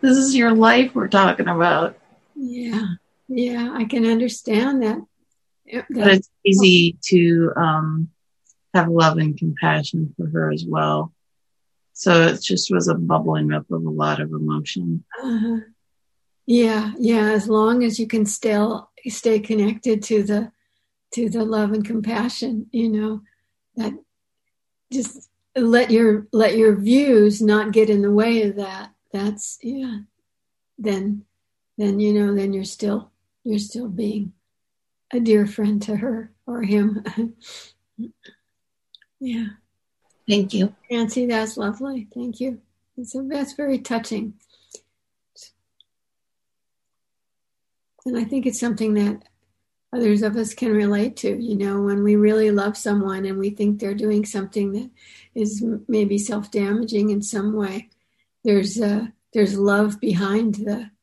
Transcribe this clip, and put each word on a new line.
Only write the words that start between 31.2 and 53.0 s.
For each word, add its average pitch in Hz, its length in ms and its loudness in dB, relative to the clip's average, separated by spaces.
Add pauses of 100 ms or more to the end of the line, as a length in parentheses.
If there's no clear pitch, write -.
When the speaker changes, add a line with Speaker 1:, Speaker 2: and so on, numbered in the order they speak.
Speaker 2:
then, 202 220 0
you 208 140 2
know, 202 200 2
then 196 200 -2
you're 196 100 -4
still, 208 480 -6 (320)
you're 214 160 -4
still 226 280 -10
being 208 460 -6 (760)
a 247 80 -2
dear 214 280 4
friend 208 360 -2
to 214 140 -4
her 226 340 -6 (140)
or 240 180 -8
him. 208 400 0 (140)
<laughs> 226 180 -4 (1900)
Yeah. 233 260 -6 (840)
Speaker 1:
Thank 202 240 2
you. 202 200 0 (160)
Speaker 2:
Nancy, 240 360 -2
that's 220 320 -4
lovely. 240 560 -8
Thank 240 260 -12
you. 247 220 -8 (360)
It's 247 180 -16
a, 262 80 -8
that's 277 300 -8
very 277 260 -4
touching. 226 560 -8 (3750)
And 247 120 -4
I 233 60 -2
think 254 220 -4
it's 240 140 -4
something 220 340 -2
that 208 300 0 (680)
others 214 280 2
of 214 140 -2
us 226 180 -4
can 233 180 -2
relate 208 460 0
to, 202 240 -4
you 226 140 -4
know, 196 260 -2
when 202 220 0
we 208 120 4
really 214 360 4
love 208 260 0
someone 196 480 -2